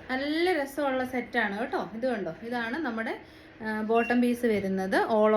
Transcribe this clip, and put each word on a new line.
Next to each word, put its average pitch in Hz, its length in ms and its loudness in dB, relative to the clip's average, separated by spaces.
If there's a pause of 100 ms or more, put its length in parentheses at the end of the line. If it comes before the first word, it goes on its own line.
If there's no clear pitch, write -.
(120)
നല്ല 311 500 0
രസമുള്ള 269 440 -2
സെറ്റാണ് 233 540 -2
കേട്ടോ. 226 340 -4
ഇത് 226 140 -4
കണ്ടോ, 190 360 -4
ഇതാണ് 233 340 -6
നമ്മുടെ, 254 420 -4 (440)
ആ, 214 180 -4
ബോട്ടം 233 400 4
പീസ് 240 240 2
വരുന്നത്. 190 520 2
all 214 400 4